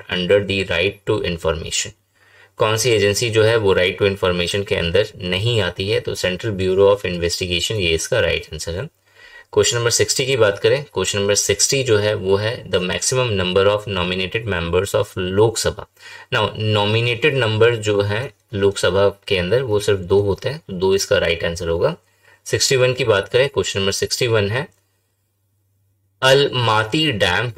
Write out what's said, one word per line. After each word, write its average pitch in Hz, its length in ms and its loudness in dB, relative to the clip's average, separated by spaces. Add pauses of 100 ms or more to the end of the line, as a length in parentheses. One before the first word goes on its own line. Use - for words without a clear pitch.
(180)
under 98 300 2
the 95 200 -2
right 92 240 0 (180)
to 110 160 0
information? 80 640 -4 (680)
कौन 113 200 2
सी 123 140 0
एजेंसी 101 380 2
जो 107 140 4
है 113 140 4
वो 98 180 2
right 92 260 0
to 98 140 2
information 90 520 -2
के 98 80 -2
अंदर 87 320 0 (100)
नहीं 98 440 -2
आती 95 280 -4
है? 117 100 0
तो 110 160 -6
Central 92 360 -4
Bureau 95 440 4
of - 40 -2
Investigation, 87 720 -4
ये 95 180 -2
इसका 82 300 0
राइट 80 340 0
आंसर 80 180 -10
है। 107 180 -8 (640)
क्वेश्चन 113 240 2
नंबर 117 120 0
सिक्सटी 113 360 0
की 135 120 0
बात 101 220 4
करें, 131 340 0
क्वेश्चन 98 260 -4
नंबर 101 160 0
सिक्सटी 131 480 0
जो 113 140 2
है 104 160 0
वो 98 220 0
है 107 340 -4
the 95 100 0
maximum 101 520 -2
number 95 340 2
of 104 160 2 (160)
nominated 92 560 -4
members 87 420 -2
of 107 100 0 (120)
लोकसभा। 95 720 -2 (460)
Now, 110 160 0 (280)
nominated 117 680 0
number 110 280 4
जो 107 300 0
है 107 320 -4 (200)
लोकसभा 98 560 2 (180)
के 98 100 0
अंदर 92 240 0
वो 104 180 0
सिर्फ 101 200 0
दो 95 200 2
होते 101 300 -2
हैं, 151 180 -8
तो 98 60 -12
दो 95 220 0
इसका 98 220 0
राइट 85 260 -2
आंसर 85 240 -4
होगा। 95 280 0 (500)
सिक्सटी 123 300 0
वन 127 180 2
की 135 100 -4
बात 101 260 2
करें, 135 200 2
क्वेश्चन - 300 -2
नंबर 98 120 0
सिक्सटी - 360 -2
वन 107 240 2
है, 135 260 -6 (1500)
Almaty 127 960 2
Dam 101 340 0